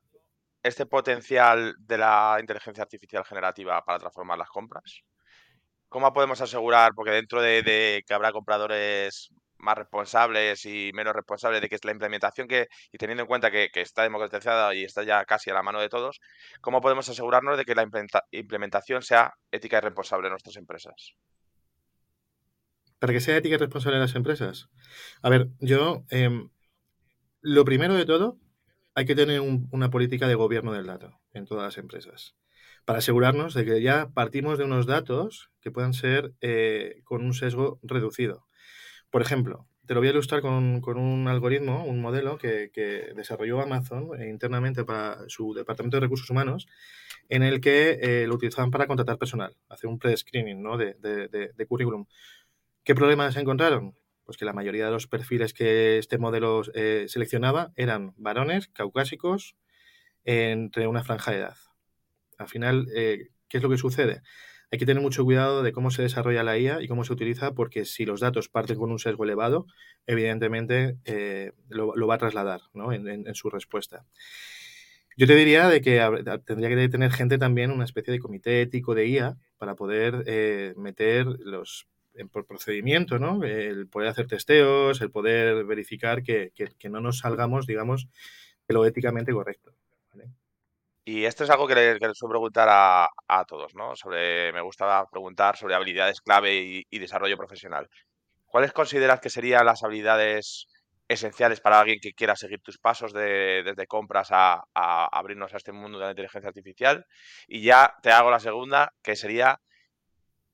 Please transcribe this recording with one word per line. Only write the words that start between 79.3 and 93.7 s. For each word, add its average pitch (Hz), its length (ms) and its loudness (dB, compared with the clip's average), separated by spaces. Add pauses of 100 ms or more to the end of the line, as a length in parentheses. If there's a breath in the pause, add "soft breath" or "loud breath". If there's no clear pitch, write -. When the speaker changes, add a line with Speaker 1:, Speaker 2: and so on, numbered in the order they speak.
Speaker 2:
para 101 160 -8
poder, 110 520 -2
eh, 107 520 -2
meter 110 480 0
los, 101 600 -10 (280)
en, 104 160 -18
por 104 160 -10
procedimiento, 120 720 -2
¿no? 175 260 -2
El 104 440 -6
poder 107 200 -4
hacer 117 180 -4
testeos, 139 760 4
el 104 80 -4
poder 110 560 2
verificar 113 560 -4
que, 110 320 -2
que, 101 140 -6 (100)
que 104 100 -14
no 107 140 -8
nos 123 160 -4
salgamos, 120 480 -2
digamos, 120 420 -4 (580 loud breath)
de 110 80 0
lo 113 120 6
éticamente 120 460 0
correcto, 101 420 -6 (400)
¿vale? 117 160 -20 (720)
Speaker 1:
Y 110 200 -4
esto 117 180 -2
es 147 80 0
algo 143 160 6
que 131 80 2
le, 117 240 6
que 110 80 0
le 107 80 -4
suelo 117 160 -10
preguntar 113 400 2
a, 92 380 8 (180)
a 92 180 2
todos, 76 300 -14